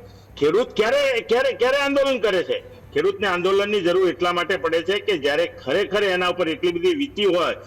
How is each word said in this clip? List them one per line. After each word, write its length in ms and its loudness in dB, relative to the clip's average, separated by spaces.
ખેડૂત 360 2
ક્યારે, 460 2
ક્યારે, 300 2
ક્યારે 260 2
આંદોલન 420 2
કરે 240 0
છે? 380 -8
ખેડૂતને 340 0
આંદોલનની 540 0
જરૂર 280 2
એટલા 240 0
માટે 240 -2
પડે 240 0
છે 180 -2
કે 180 -2
જ્યારે 280 0
ખરેખર 580 -2
એના 240 0
ઉપર 220 -2
એટલી 220 -2
બધી 240 0
વીતી 300 -2
હોય 300 2